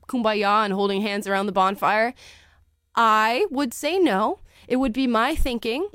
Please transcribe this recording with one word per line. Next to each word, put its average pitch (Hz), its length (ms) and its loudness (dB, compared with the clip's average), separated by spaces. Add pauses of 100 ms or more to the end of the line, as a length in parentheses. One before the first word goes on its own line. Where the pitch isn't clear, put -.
kumbaya 214 580 0
and 202 80 -2
holding 196 300 0
hands 202 240 -4
around 196 200 0
the 202 60 -4
bonfire? 196 600 0 (800)
I 226 560 2
would 262 240 -4
say 320 240 -4
no. 254 400 2 (280)
It 254 100 0
would 262 160 0
be 262 140 -2
my 240 280 0
thinking 254 600 -2